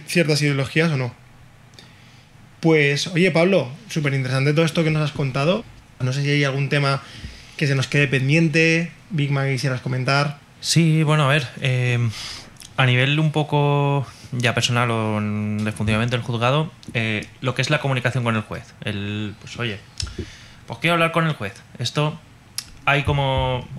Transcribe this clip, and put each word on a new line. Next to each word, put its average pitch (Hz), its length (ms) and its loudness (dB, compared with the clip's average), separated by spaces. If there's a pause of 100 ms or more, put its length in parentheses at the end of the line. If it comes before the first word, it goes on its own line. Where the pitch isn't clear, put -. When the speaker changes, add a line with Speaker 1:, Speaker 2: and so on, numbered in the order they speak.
Speaker 1:
ciertas 151 340 2
ideologías 143 500 2
o 151 60 0
no. 123 160 -4 (1500)
Pues, 147 480 2
oye, 180 240 2
Pablo, 165 380 2 (200)
superinteresante 135 640 0
todo 165 120 4
esto 160 180 0
que 156 80 2
nos 156 120 0
has 147 80 -2
contado. 143 520 0 (360)
No 127 140 0
sé 143 100 -2
si 143 60 0
hay 143 140 2
algún 139 260 -2
tema 139 320 0 (540)
que 156 120 0
se 139 80 2
nos 131 120 -2
quede 143 200 2
pendiente, 160 840 2 (180)
Big 143 220 -2
Mac, 139 180 0
quisieras 127 320 -2
comentar. 139 580 0 (200)
Speaker 2:
Sí, 160 440 4
bueno, 151 220 4
a - 20 4
ver, 139 200 2 (140)
eh, 123 380 0 (800)
a 131 80 4
nivel 131 340 2
un 156 120 2
poco 143 760 2 (260)
ya 120 220 0
personal 120 380 0
o 110 280 0
en, 104 440 -2
de 107 80 -2
funcionamiento 113 460 0
del 113 80 -6
juzgado, 127 460 0 (220)
eh, 110 320 -2 (160)
lo 127 140 -2
que - 60 0
es 123 80 -2
la 151 100 2
comunicación 127 440 -2
con 117 120 0
el 110 60 0
juez. - 320 -12 (100)
El, 104 560 -6
pues, - 200 -16
oye, 113 180 -6 (880)
pues - 140 -10
quiero 170 160 2
hablar 165 160 2
con 165 160 0
el 151 60 0
juez. 101 200 -8 (260)
Esto 151 400 -2 (680)
hay 143 180 2
como, 131 640 0 (120)